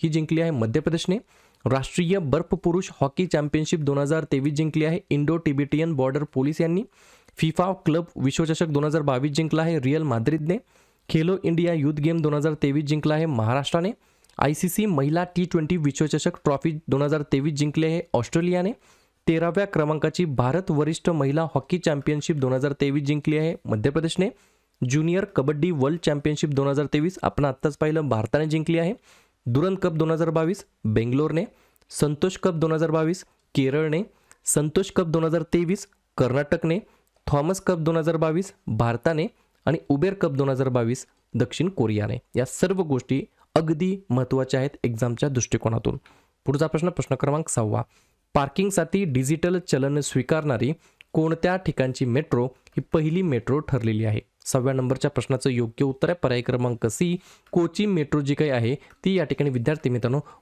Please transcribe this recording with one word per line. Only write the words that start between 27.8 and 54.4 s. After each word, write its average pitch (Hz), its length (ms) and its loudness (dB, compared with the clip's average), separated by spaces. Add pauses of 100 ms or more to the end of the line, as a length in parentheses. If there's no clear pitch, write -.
भारताने 117 360 0
जिंकली 156 320 0
आहे. 170 160 0 (520)
दुरंत 165 360 0
कप 175 100 0
दोन 160 200 2
हजार 165 180 0
बावीस 165 360 0 (200)
बेंगलोरने. 135 600 0 (440)
संतोष 151 480 0
कप 185 160 0
दोन 160 180 0
हजार 160 200 0
बावीस 160 340 0 (300)
केरळने. 151 480 2 (420)
संतोष 156 460 0
कप 185 140 2
दोन 160 180 0
हजार 165 180 0
तेवीस 170 460 0 (300)
कर्नाटकने. 147 640 0 (480)
थॉमस 151 340 0
कप 185 160 2
दोन 165 200 0
हजार 160 200 0
बावीस 160 360 -2 (140)
भारताने 120 600 0 (380)
आणि 151 120 2 (120)
उबेर 156 240 2
कप 170 180 -2
दोन 139 180 0
हजार 131 200 0
बावीस 123 380 -2 (280)
दक्षिण 131 340 0
कोरियाने. 110 480 0 (180)
या 123 100 0
सर्व 185 360 0
गोष्टी 139 420 -2 (320)
अगदी 165 420 0 (120)
महत्त्वाच्या 131 500 0
आहेत 135 100 -2 (140)
एक्झामच्या 120 460 -2
दृष्टिकोनातून. 117 680 -2 (480)
पुढचा 147 220 0
प्रश्न, 165 220 -2
प्रश्न 143 300 -4
क्रमांक 147 300 -2
सहावा, 113 340 0 (500)
पार्किंगसाठी 190 680 0
डिजिटल 156 560 0
चलन 143 400 0
स्वीकारणारी 139 720 0 (400)
कोणत्या 160 420 2
ठिकाणची 135 500 -2
मेट्रो 123 400 0
ही - 360 -8 (120)
पहिली 160 280 0
मेट्रो 139 380 0
ठरलेली 113 460 -2
आहे? 107 160 -2 (240)